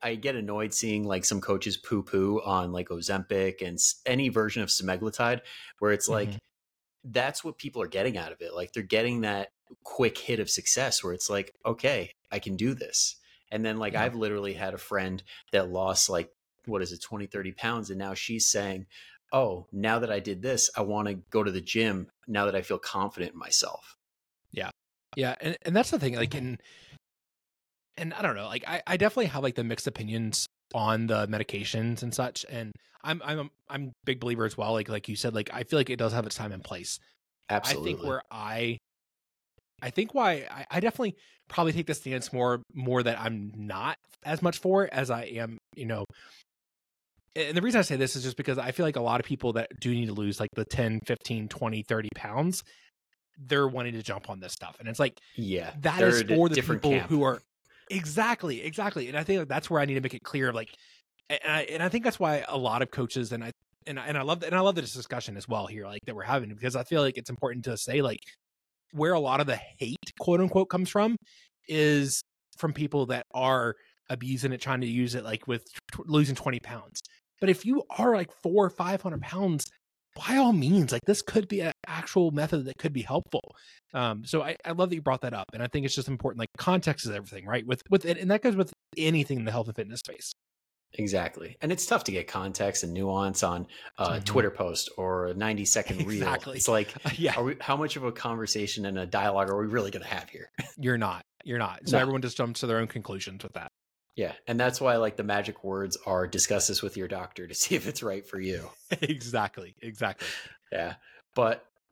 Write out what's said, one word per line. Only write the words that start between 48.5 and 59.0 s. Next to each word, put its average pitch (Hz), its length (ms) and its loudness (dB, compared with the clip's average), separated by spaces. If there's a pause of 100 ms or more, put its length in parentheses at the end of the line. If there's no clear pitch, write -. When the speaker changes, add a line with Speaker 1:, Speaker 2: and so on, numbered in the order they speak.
Speaker 2:
I 123 120 -2
feel 165 160 2
like 151 100 0
a 120 60 0
lot 117 180 2
of - 60 -4
people 123 280 0
that 113 140 -2 (120)
do 123 120 0
need 117 140 2
to 104 80 -2
lose, 101 260 -2
like, 107 140 -4
the 110 100 -2
ten, 110 400 0
fifteen, 113 440 -4
twenty, 110 340 -4
thirty 110 320 -2
pounds, 143 480 -2 (720)
they're 139 320 2
wanting 123 260 -4
to 117 80 -6
jump 101 280 -6
on 95 100 -10
this 92 120 -10
stuff. - 260 -12
And 113 100 -10
it's 117 120 -4
like, 139 180 2 (180)
Speaker 1:
Yeah, 95 440 -2
Speaker 2:
that - 180 2
Speaker 1:
they're 185 100 8
Speaker 2:
is 117 120 6
Speaker 1:
a 107 40 2
di-, 110 120 4
Speaker 2:
for 170 120 8
the 156 60 2
Speaker 1:
different 131 260 2
Speaker 2:
people 139 180 4
Speaker 1:
camp. 135 120 -2
Speaker 2:
who 143 140 4
are, 127 160 2 (500)
exactly, 180 720 0
exactly. 160 460 -4